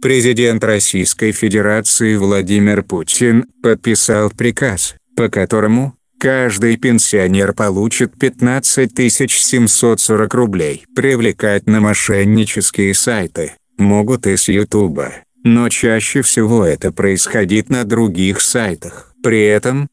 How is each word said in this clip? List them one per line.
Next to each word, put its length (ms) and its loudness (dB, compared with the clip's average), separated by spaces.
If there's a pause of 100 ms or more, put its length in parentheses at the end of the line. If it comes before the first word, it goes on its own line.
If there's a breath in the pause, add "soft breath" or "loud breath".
Президент 640 2
Российской 680 0
Федерации 840 0
Владимир 680 0
Путин 640 0 (160)
подписал 680 0
приказ, 680 -4 (220)
по 100 0
которому 680 0 (220)
каждый 600 0
пенсионер 760 0
получит 640 -2
пятнадцать 760 0
тысяч 480 0
семьсот 580 2
сорок 340 0
рублей. 520 -2 (100)
Привлекать 720 0
на 140 2
мошеннические 1120 0
сайты 600 -4 (240)
могут 500 0
из 200 0
Ютуба, 640 -2 (320)
но 240 4
чаще 540 0
всего 440 2
это 260 -2
происходит 800 0
на 140 -2
других 580 0
сайтах. 720 -6 (100)
При 200 2
этом, 500 0